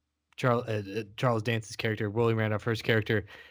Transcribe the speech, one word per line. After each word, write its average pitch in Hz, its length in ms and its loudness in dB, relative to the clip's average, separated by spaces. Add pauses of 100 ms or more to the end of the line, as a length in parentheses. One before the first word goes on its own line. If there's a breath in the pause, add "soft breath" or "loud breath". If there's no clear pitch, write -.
(380)
Charl-, 120 300 2
uh, 107 140 -2 (180)
uh, 113 40 -4 (120)
Charles 117 280 2
Dance's 113 340 -2
character, 110 320 -2
William 113 280 2
Randolph 107 280 0
Hearst's 113 160 0
character, 110 440 2 (260 loud breath)